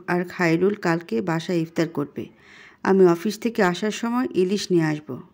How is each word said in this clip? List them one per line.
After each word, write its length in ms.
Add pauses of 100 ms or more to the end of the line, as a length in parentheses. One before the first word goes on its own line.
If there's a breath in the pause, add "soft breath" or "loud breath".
আর 220
খায়রুল 440
কালকে 480
বাসায় 360
ইফতার 300
করবে। 380 (580 loud breath)
আমি 220
অফিস 340
থেকে 240
আসার 280
সময় 420
ইলিশ 380
নিয়ে 120
আসব। 380 (120)